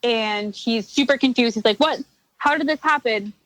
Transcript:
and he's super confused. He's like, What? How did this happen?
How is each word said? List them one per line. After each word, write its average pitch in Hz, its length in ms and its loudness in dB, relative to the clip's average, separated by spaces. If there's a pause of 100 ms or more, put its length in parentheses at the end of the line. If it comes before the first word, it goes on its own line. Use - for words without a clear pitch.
and 214 520 -2
he's 226 340 -4
super 277 300 0
confused. 247 360 2
He's 214 100 -6
like, 214 140 4
What? 302 220 2 (380)
How 294 180 2
did 311 120 -2
this 311 120 0
happen? 226 520 -2 (140)